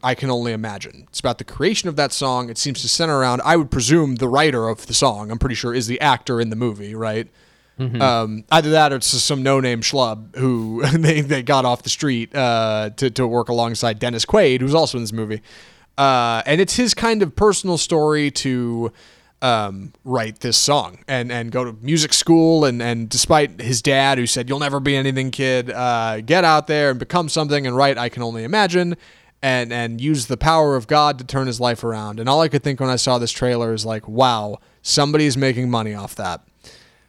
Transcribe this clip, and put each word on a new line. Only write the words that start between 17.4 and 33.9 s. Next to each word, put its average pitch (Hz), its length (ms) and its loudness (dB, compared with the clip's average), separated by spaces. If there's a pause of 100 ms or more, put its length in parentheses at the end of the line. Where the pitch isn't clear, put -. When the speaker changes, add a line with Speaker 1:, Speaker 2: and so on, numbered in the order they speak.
Speaker 1:
story 151 540 0
to, 120 600 -4 (500)
um, 104 500 -2 (140)
write 113 360 -4
this 120 140 -2
song 123 520 0
and, 123 240 -4
and 117 200 -6
go 123 140 -2
to 117 160 -10
music 151 320 0
school. 165 500 4
And, 120 180 2
and 117 280 -2
despite 143 500 0
his 117 220 -4
dad, 135 360 2
who 123 80 0
said, 120 220 -2
"You'll 139 120 -4
never 143 200 -2
be 139 160 0
anything, 131 360 -2
kid, 127 380 -2
uh, 113 520 -2
get 160 240 4
out 156 220 4
there 147 240 2
and 127 60 -2
become 160 300 -2
something 143 400 -2
and 123 80 -2
write 139 220 4
I 120 100 -2
Can 120 160 -8
Only 117 220 -8
Imagine 175 500 0 (460)
and, 123 320 0
and 117 260 -4
use 139 280 -2
the 123 100 -4
power 151 400 4
of 113 100 -6
God 147 300 2
to 127 80 -14
turn 135 220 -4
his 120 120 -6
life 120 240 -2
around." 110 380 -6
And 120 80 -2
all 143 100 4
I 160 80 4
could 139 160 0
think 139 160 -2
when 131 100 0
I 127 60 0
saw 123 220 2
this 120 160 -2
trailer 117 400 0
is 107 120 -6
like, 110 220 -8